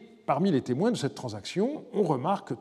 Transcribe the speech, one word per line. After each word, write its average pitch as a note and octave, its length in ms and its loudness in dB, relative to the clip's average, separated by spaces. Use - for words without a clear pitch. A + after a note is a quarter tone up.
parmi D#3+ 240 4
les C3+ 100 6
témoins D3 300 2
de F#3 80 0
cette C#3 160 -2
transaction, E3 680 -4
on G#3+ 80 2
remarque D#3+ 580 0